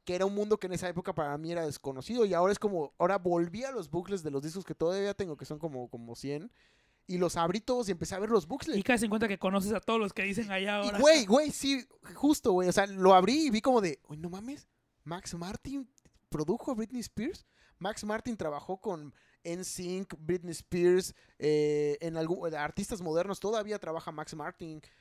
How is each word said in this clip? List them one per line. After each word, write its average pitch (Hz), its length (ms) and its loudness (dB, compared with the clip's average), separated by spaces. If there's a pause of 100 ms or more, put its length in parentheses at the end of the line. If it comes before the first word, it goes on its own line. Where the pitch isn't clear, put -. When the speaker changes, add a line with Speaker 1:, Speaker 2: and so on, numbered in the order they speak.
Speaker 1:
que 180 100 -4
era 185 100 2
un 202 100 0
mundo 208 240 2
que 185 100 -6
en 185 40 -6
esa 175 160 -4
época 180 260 -6
para 147 220 -2
mí 160 160 -6
era 165 140 -2
desconocido, 143 580 -2
y 196 80 2
ahora 175 200 4
es 196 60 -2
como, 180 400 -4
ahora 185 200 2
volví 175 460 0
a 269 80 -8
los 180 180 -8
bucles 180 320 -4
de 151 80 -4
los 139 120 -4
discos 160 220 -8
que 156 100 -10
todavía 196 380 0
tengo, 175 240 -6
que - 80 -14
son 151 140 -10
como, 127 320 -8
como 117 260 -12
cien, 151 340 -8 (560)
y 180 120 -4
los 175 180 2
abrí 175 240 0
todos 247 280 -2
y 196 40 0
empecé 175 220 -6
a 185 40 -6
ver 214 120 -2
los 190 160 4
bucles. 262 320 -4
Speaker 2:
Y 196 40 0
caes 233 200 4
en 220 80 0
cuenta 214 180 0
que 196 100 -2
conoces 196 360 2
a 185 60 -2
todos 226 200 0
los 202 140 -2
que 190 80 -2
dicen 202 280 -2
allá 196 320 0
Speaker 1:
Y, 208 40 0
Speaker 2:
ahora. 202 120 -2
Speaker 1:
güey, 285 280 8
güey, 277 240 6
sí, 269 360 -2 (280)
justo, 277 380 4
güey, 180 180 4
o - 20 4
sea, 202 140 4
lo 190 280 8
abrí 247 340 6
y - 20 2
vi 214 100 2
como 247 220 4
de, 160 260 -2
"Uy, 151 80 -12
no 165 140 -8
mames, 220 360 -12 (380)
Max 170 300 -10
Martin 220 520 -8 (440)
produjo 156 400 -2
a 254 40 0
Britney 226 260 -6
Spears". 254 460 -8 (320)
Max 196 240 -6
Martin 214 360 -4
trabajó 156 420 -6
con 156 320 -8 (320)
N 175 180 -8
sync, 185 560 -8
Britney 170 340 -8
Spears, 180 600 2 (240)
eh, 147 600 2
en 165 160 -6
algún, 165 380 -2
artistas 170 480 -6
modernos 180 380 -2
todavía 208 380 -2
trabaja 165 320 -8
Max 156 240 -10
Martin. 156 460 -10 (200)